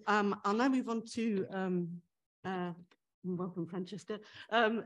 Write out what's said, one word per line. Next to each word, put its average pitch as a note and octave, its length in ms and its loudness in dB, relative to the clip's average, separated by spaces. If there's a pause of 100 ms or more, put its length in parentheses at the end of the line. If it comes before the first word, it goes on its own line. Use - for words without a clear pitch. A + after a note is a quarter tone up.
um, G3+ 380 4
I'll G3+ 100 2
now B3+ 160 4
move B3+ 180 0
on A3+ 140 -2 (140)
to, G#3+ 360 0
um, F#3 240 0 (680)
uh, F3+ 260 -4 (520)
Welcome, F3+ 420 -4
Francesca. G3 520 -8 (320)
Um, A3 360 4